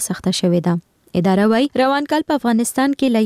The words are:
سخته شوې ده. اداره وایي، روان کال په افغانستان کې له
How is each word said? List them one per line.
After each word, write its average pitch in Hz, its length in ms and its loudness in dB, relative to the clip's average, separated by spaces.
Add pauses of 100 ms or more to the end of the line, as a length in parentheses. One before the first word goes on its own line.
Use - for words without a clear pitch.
(120)
سخته - 320 -4
شوې 175 260 2
ده. 170 100 0 (380)
اداره 185 320 2
وایي، 233 180 2 (120)
روان 277 300 0
کال 311 200 0
په 302 100 0
افغانستان 240 560 0
کې 262 180 0
له 220 120 2